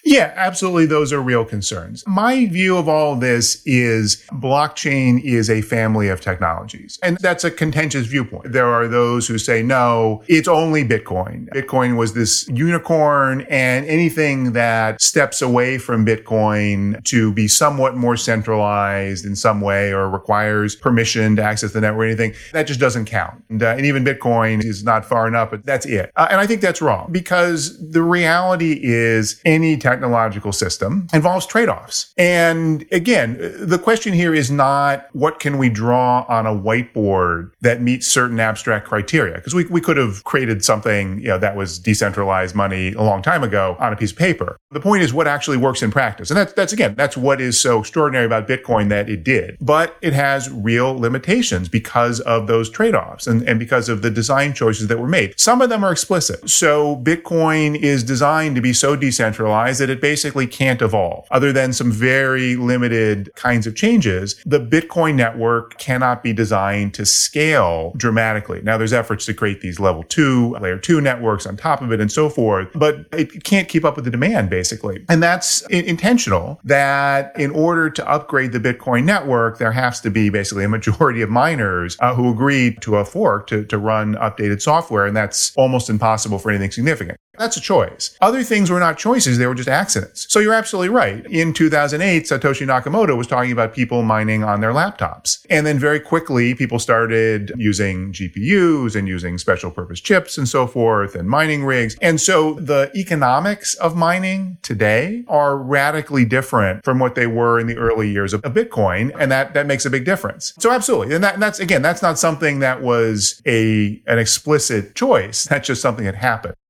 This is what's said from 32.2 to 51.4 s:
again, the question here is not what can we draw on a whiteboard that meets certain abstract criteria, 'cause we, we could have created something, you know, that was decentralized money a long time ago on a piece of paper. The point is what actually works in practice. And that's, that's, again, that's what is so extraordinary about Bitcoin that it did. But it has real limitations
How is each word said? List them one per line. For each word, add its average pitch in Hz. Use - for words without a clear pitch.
again, 170
the 180
question 214
here 170
is 143
not 139
what 156
can 143
we 131
draw 123
on 113
a 107
whiteboard 98
that 120
meets 123
certain 120
abstract 110
criteria, 107
'cause -
we, 175
we 175
could 165
have 110
created 117
something, 104
you 117
know, 95
that 101
was 87
decentralized 98
money 95
a 104
long 101
time 156
ago 98
on 117
a 107
piece 107
of -
paper. -
The 147
point 190
is 123
what 151
actually 143
works 127
in 107
practice. 110
And 175
that's, 202
that's, 196
again, 107
that's 139
what 131
is 123
so 120
extraordinary 131
about 110
Bitcoin 104
that 104
it 90
did. 107
But 156
it 165
has 139
real 120
limitations 123